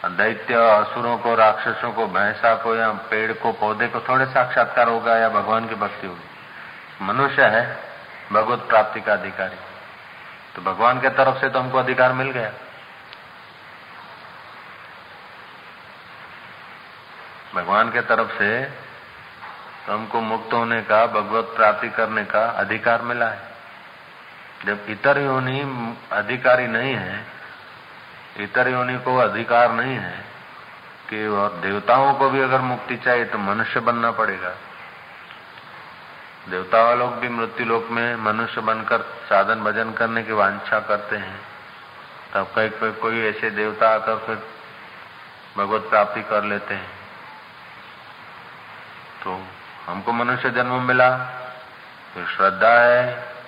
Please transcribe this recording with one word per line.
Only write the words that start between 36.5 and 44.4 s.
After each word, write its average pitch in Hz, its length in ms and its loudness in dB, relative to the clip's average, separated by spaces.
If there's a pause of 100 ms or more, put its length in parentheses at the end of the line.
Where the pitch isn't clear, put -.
लोग 123 220 0
भी 120 120 -4
मृत्यु 117 380 -4
लोक 113 240 0
में 117 260 0
मनुष्य 113 440 -2
बनकर 110 420 0
साधन 101 520 2
भजन 110 380 -2
करने 113 300 0
की 110 100 -6
वांछा 101 480 2
करते 107 360 -2
हैं, 98 240 -10 (920)
तब 98 220 -2
कहीं 110 140 2
पे 110 220 -2
कोई 110 340 -2
ऐसे 107 240 -2
देवता 107 400 2
आकर 110 260 0
फिर 107 300 -8 (1080)